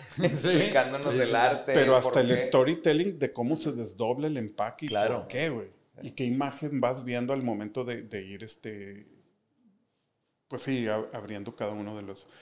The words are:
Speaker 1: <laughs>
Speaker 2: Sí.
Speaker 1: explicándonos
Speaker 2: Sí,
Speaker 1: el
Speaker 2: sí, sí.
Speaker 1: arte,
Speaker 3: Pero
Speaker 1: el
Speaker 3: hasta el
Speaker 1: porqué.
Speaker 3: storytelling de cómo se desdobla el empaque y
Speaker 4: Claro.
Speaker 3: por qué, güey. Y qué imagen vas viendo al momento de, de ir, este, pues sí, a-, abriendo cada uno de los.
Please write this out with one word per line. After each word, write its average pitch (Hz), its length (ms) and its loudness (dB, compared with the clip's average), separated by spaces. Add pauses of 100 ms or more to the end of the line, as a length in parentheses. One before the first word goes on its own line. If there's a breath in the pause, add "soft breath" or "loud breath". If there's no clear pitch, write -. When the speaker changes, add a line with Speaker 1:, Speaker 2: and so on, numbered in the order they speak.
Speaker 1:
<laughs> - 140 -20
Speaker 2:
Sí. 175 80 2
Speaker 1:
explicándonos 139 880 2
Speaker 2:
Sí, 127 60 4
Speaker 1:
el 127 60 4
Speaker 2:
sí, 117 60 2
sí. 117 40 4
Speaker 1:
arte, 131 380 4
Speaker 3:
Pero 131 200 8
Speaker 1:
el 131 40 10
Speaker 3:
hasta 127 220 4
el 123 80 6
Speaker 1:
porqué. 123 200 4
Speaker 3:
storytelling 160 720 4
de 139 120 0
cómo 123 240 -2
se 156 160 -4
desdobla 117 560 -4
el 156 80 -2
empaque 110 500 -6
y - 40 -6
Speaker 4:
Claro. 110 300 2
Speaker 3:
por - 100 -10
qué, 160 200 -2
güey. 110 180 -6 (340)
Y 143 100 -12
qué 131 140 -4
imagen 139 560 -2
vas 127 240 0
viendo 123 280 -2
al 135 80 -2
momento 107 440 -4
de, 117 180 -8
de 107 220 -10
ir, 98 180 -14
este, 104 640 -14 (1400)
pues 127 160 -10
sí, 127 240 -2
a-, 107 260 0
abriendo 104 420 -10
cada 107 180 -4
uno 107 220 -8
de 104 80 -10
los. 98 240 -14 (140 loud breath)